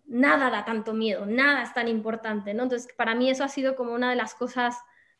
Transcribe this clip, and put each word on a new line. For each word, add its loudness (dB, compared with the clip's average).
nada 4
da -2
tanto -4
miedo, 0
nada 2
es -8
tan 0
importante, -2
¿no? -2
Entonces, -4
para 0
mí 2
eso 0
ha 0
sido -2
como -4
una 0
de 0
las -4
cosas, -2